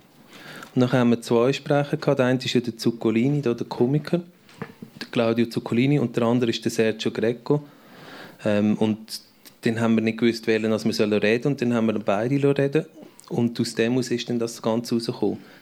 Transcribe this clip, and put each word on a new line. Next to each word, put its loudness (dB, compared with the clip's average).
Und 2
dann 4
haben 4
wir 2
zwei 2
Sprecher 0
gehabt. 2
Der 4
eine 2
ist -6
ja 4
der -6
Zuccolini, 0
da 0
der -6
Komiker, 0
der -12
Claudio 2
Zuccolini, 0
und -2
der 2
andere 2
ist -6
der -2
Sergio 0
Greco. -2
Ähm, 2
und 0
dann 0
haben 2
wir 2
nicht -2
gewusst, 0
wählen, 2
dass 0
wir 2
sollen 2
reden, 2
und -2
dann 0
haben 2
wir 0
beide 0
reden. 2
Und 0
aus -2
dem 0
aus -2
ist -4
dann -2
das -6
Ganze -2
rausgekommen. -2